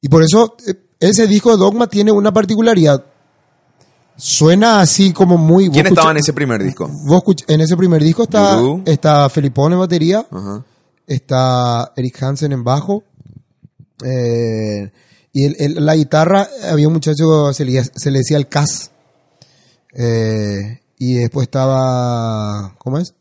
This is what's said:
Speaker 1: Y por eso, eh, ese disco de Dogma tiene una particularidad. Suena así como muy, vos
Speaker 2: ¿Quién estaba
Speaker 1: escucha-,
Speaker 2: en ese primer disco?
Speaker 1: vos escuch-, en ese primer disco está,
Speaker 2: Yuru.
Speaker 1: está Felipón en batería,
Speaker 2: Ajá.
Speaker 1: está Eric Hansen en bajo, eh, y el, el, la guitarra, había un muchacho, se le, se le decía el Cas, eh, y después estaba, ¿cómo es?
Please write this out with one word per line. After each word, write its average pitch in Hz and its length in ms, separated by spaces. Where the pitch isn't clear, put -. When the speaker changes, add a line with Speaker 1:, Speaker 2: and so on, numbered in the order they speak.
Speaker 1:
Y 143 80
por 160 140
eso, 220 320
eh, 190 60
ese 208 260
disco 208 240
de 226 60
Dogma 208 320
tiene 208 240
una 208 200
particularidad. 202 720
Suena 202 640
así 185 320
como 180 240
muy, 170 300
vos 151 80
Speaker 2:
¿Quién 151 120
estaba 175 160
Speaker 1:
escucha-, 160 100
Speaker 2:
en 156 60
ese 147 140
primer 123 300
disco? - 260
Speaker 1:
vos 147 360
escuch-, 180 240
en 151 120
ese 160 160
primer 165 280
disco 165 180
está, 208 340
Speaker 2:
Yuru. 139 300
Speaker 1:
está 147 440
Felipón 139 420
en 180 80
batería, 180 500
Speaker 2:
Ajá. 101 340
Speaker 1:
está 127 880
Eric 127 260
Hansen 139 300
en 127 100
bajo, 147 400
eh, 113 880
y 139 120
el, 147 140
el, 147 280
la 156 100
guitarra, 165 520
había 151 160
un 160 80
muchacho, 151 580
se 139 120
le, 127 180
se - 280
le 135 80
decía 147 180
el 143 120
Cas, - 420
eh, 110 840
y 127 160
después 123 320
estaba, 120 1300
¿cómo 131 200
es? 175 220